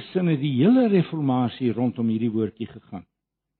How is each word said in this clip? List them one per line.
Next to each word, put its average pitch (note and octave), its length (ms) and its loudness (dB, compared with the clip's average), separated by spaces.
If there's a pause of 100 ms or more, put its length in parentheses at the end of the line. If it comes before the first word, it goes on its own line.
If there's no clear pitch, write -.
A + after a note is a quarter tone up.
(120)
sin F#3 160 0
het D3+ 140 0
die C#3 180 -2
hele A#3+ 280 4
reformatie C3 840 0
rondom A#2 380 -2
hierdie A2+ 220 -2
woordjie A2 360 -4
gegaan. G2 380 -18 (540)